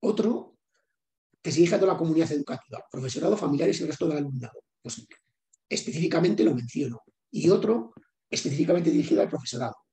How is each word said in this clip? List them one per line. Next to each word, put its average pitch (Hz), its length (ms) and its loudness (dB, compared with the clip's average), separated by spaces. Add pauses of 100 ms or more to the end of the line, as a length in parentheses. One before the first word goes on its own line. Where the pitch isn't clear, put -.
Otro 214 560 -2 (840)
que 165 100 -4
se 135 60 0
dirige 170 180 6
a 196 40 4
toda 190 140 4
la 165 40 -4
comunidad 160 340 0
educativa, - 600 -8
profesorado, 139 440 -2
familiares 165 440 0
y - 40 -4
el 156 60 -4
resto 156 180 -2
del 151 100 0
alumnado. 135 460 -8 (180)
Pues - 260 -14 (600)
específicamente 170 760 0
lo - 100 4
menciono. 123 480 -6 (300)
Y 160 180 0
otro 226 440 2 (360)
específicamente 165 600 0
dirigido 151 300 2
al 190 80 2
profesorado. 131 460 -6 (180)